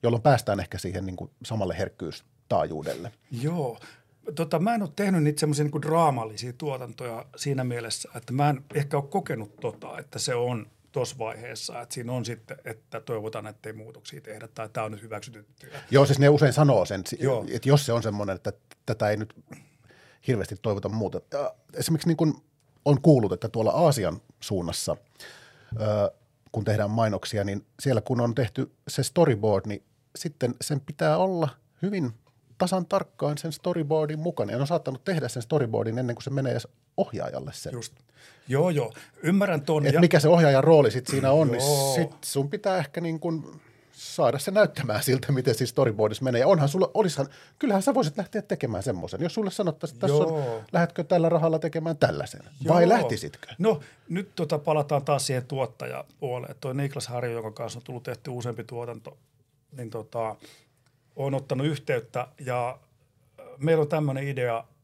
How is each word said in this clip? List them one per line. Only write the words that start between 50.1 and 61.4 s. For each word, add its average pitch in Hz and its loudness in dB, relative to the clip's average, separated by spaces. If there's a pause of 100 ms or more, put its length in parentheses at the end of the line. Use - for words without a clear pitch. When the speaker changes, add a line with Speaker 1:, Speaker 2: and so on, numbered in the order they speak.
Speaker 1:
on, 156 -2
Speaker 2:
Joo. 113 -6 (100)
Speaker 1:
lähdetkö 170 0
tällä 165 4
rahalla 160 2
tekemään 160 -4
tällaisen? - 0 (280)
Vai 170 8
Speaker 2:
Joo. 170 8
Speaker 1:
lähtisitkö? 143 0 (120)
Speaker 2:
No, 190 2 (280)
nyt 190 -6
tota 160 -2
palataan 147 0
taas 143 0
siihen 127 -2
tuottajapuoleen. 127 -8
Toi 127 -6
Niklas 139 -4
Harju, 120 -6
jonka 110 -8
kanssa 117 -10
on 117 -18
tullut 123 -12
tehty 123 -12
useampi 120 -8
tuotanto, 117 -14 (580)
niin 120 -12
tota, 110 -6 (800)
on 139 -2
ottanut 135 -4